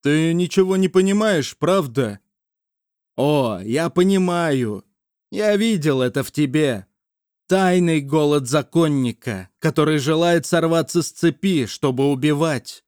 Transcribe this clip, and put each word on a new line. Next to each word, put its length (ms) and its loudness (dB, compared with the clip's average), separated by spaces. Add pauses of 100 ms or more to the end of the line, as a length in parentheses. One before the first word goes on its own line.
«Ты 300 0
ничего 420 0
не 140 2
понимаешь, 680 0
правда?» 600 -2 (960)
«О, 480 0
я 260 -2
понимаю. 960 0 (480)
Я 240 0
видел 460 0
это 220 -2
в 80 -10
тебе. 560 -2 (600)
Тайный 540 2
голод 480 0
законника, 1000 -2 (100)
который 400 0
желает 460 0
сорваться 580 0
с 80 -8
цепи, 560 0
чтобы 440 -2
убивать. 760 -2